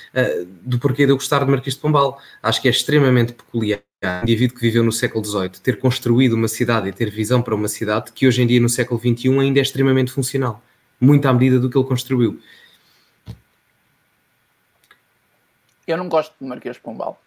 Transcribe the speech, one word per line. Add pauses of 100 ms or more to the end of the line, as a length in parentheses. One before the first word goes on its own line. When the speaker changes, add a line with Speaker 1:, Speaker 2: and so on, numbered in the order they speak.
(140)
Speaker 1:
eh, (200)
do
porquê
de
eu
gostar
de
Marquês
de
Pombal. (240)
Acho
que
é
extremamente
peculiar (240)
um
indivíduo
que
viveu
no
século
dezoito
ter
construído
uma
cidade
e
ter
visão
para
uma
cidade
que
hoje
em
dia,
no
século
vinte
e
um,
ainda
é
extremamente
funcional. (400)
Muito
à
medida
do
que
ele
construiu. (3500)
Speaker 2:
Eu
não
gosto
de
Marquês
de
Pombal.